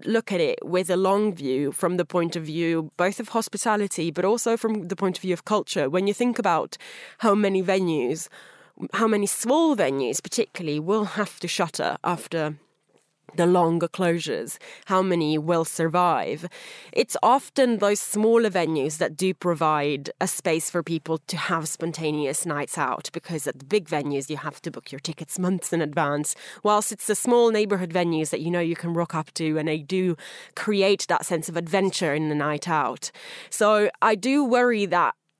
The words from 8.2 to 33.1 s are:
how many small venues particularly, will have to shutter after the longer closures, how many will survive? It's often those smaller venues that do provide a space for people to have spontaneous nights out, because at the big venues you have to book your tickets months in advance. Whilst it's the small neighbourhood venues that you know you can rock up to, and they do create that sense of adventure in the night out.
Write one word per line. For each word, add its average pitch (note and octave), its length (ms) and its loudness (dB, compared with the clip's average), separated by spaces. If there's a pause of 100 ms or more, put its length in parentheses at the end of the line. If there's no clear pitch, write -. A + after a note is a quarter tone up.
how A3+ 140 2
many G#3 200 2
small D4 500 2
venues C3+ 460 0
particularly, D#3 580 -4
will G#3 240 0
have - 360 -6
to F3 80 -6
shutter - 560 -2
after D#3+ 520 -4 (800)
the E3+ 100 2
longer E3+ 420 4
closures, D#3+ 720 -2 (280)
how F#3+ 160 4
many E3 360 2
will E3 260 0
survive? D#3+ 800 0 (460)
It's - 300 0
often B3 560 4
those G3+ 220 2
smaller A3+ 500 4
venues D#3 480 0
that D#3 180 -2
do F#3 180 0
provide D3+ 760 0 (100)
a F3+ 60 0
space E3 440 0
for F3 120 -2
people D#3+ 440 -2
to F3+ 100 -6
have D#3+ 320 -2
spontaneous D#3 800 -2
nights D3 320 -4
out, C3 340 -2
because E3 340 -6
at C3+ 120 -4
the C3+ 60 -20
big F3+ 240 -2
venues C#3+ 420 -2
you D3 60 -6
have D3 260 -10
to E3 80 -8
book - 220 -14
your C#3+ 80 -12
tickets - 380 -8
months F#3 340 0
in E3+ 80 2
advance. D3 540 0 (280)
Whilst G#3 300 2
it's - 140 -6
the G#3+ 80 2
small A#3+ 360 4
neighbourhood G3+ 400 0
venues E3 400 0
that A2 100 -4
you D#3+ 100 -2
know F3 100 0
you E3 160 0
can E3+ 180 -4
rock E3 200 -2
up D#3 200 -6
to, D#3 240 0
and D#3 100 -2
they D#3 100 -2
do F3+ 380 0 (380)
create G3 540 2
that - 160 0
sense D#3+ 240 -2
of E3 80 -8
adventure E3+ 580 0
in D#3 140 0
the D3+ 60 0
night D3 340 -2
out. C#3 420 -2 (380)